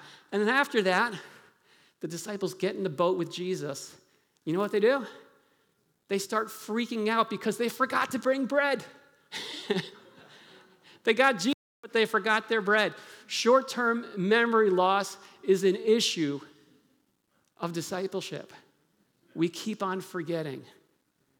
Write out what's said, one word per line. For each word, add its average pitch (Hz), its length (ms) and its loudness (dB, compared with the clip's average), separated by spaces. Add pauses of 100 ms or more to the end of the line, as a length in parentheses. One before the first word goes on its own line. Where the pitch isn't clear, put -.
(300)
And 202 120 0
then 208 60 2
after 262 340 2
that, 190 320 2 (880)
the 165 80 -8
disciples 190 460 -6
get 196 200 -2
in 202 80 -6
the 185 80 -2
boat 175 280 2
with 165 140 -4
Jesus. 160 640 -6 (480)
You 156 80 -4
know 175 60 0
what 202 140 -2
they 214 80 0
do? 240 260 2 (1040)
They 196 100 -2
start 214 300 -4
freaking 220 600 -4
out 226 220 2
because 220 260 -2
they 233 120 0
forgot - 440 -2
to 262 60 -2
bring 262 280 0
bread. 277 380 0 (840)
<laughs> 185 140 0 (1200)
They 226 100 4
got 254 240 4
Jesus, 196 160 0 (260)
but 220 120 -20
they 226 120 4
forgot 214 440 0
their 226 120 0
bread. 202 340 2 (320)
Short-term 240 800 2 (100)
memory 220 540 4
loss 185 460 2 (260)
is 190 220 4
an 185 100 6
issue 208 680 0 (1160)
of 170 140 -6
discipleship. 180 800 -8 (840)
We 165 140 0
keep 208 340 -8
on 190 180 -4
forgetting. 160 640 -8 (760)